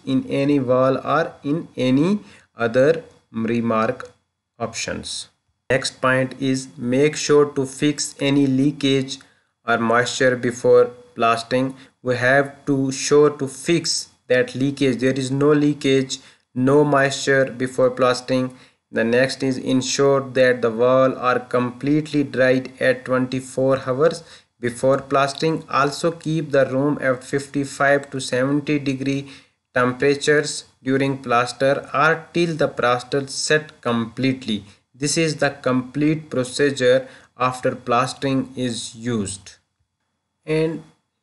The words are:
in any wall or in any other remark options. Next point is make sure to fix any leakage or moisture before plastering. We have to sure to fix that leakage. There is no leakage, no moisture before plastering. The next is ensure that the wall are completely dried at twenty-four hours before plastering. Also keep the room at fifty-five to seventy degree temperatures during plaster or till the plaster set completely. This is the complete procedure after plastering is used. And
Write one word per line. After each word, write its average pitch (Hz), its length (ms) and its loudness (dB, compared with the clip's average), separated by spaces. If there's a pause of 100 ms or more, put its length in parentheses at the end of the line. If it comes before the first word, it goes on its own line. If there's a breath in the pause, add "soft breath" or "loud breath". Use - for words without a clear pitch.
in 131 240 -2
any 139 300 2
wall 127 380 2
or 143 360 -2 (100)
in 143 320 -4
any 143 440 2 (360 loud breath)
other 127 480 2 (280)
remark 113 800 -2 (480)
options. - 680 -10 (420)
Next 131 280 -4
point 131 400 0
is 131 280 -4 (100)
make 135 380 0
sure 147 300 4
to 143 200 -4
fix - 540 -4
any 143 260 2
leakage 135 720 0 (480 soft breath)
or 117 140 2
moisture 123 560 2
before 123 500 4 (300)
plastering. 120 600 0 (280 loud breath)
We 123 140 0
have 131 480 2
to 135 260 0
sure 147 400 4
to 139 160 -6
fix - 640 -4 (180)
that 123 260 2
leakage. 135 460 0
There 127 140 2
is 131 180 -4
no 143 220 2
leakage, 147 640 0 (340 loud breath)
no 135 300 4
moisture 135 640 2
before 127 440 0
plastering. 127 640 -2 (360 loud breath)
The 113 140 0
next 123 360 0
is 135 160 -2
ensure 135 640 0 (120)
that 123 300 2
the 120 80 2
wall 127 480 2
are 123 220 0
completely 139 840 -2
dried 127 560 0
at 127 240 0
twenty-four 127 800 -2
hours 156 340 0 (380 loud breath)
before 127 380 0
plastering. 139 720 -2
Also 143 420 0
keep 156 400 -6
the 139 140 4
room 139 340 -2
at 127 240 -2
fifty-five 139 880 -2
to 135 100 -8
seventy 139 600 -2
degree 139 500 -4 (440 loud breath)
temperatures 143 920 0 (180)
during 135 360 0
plaster 123 760 0
or 156 400 0
till 170 240 0
the 143 100 2
plaster 123 600 -2
set - 520 -2
completely. 117 880 -4 (280 soft breath)
This 147 240 -4
is 160 200 0
the 143 140 0
complete 143 800 -2
procedure 127 800 0 (300 loud breath)
after 127 380 -2
plastering 131 800 -2
is 120 360 -6
used. 113 640 -6 (920)
And 160 380 -2 (400)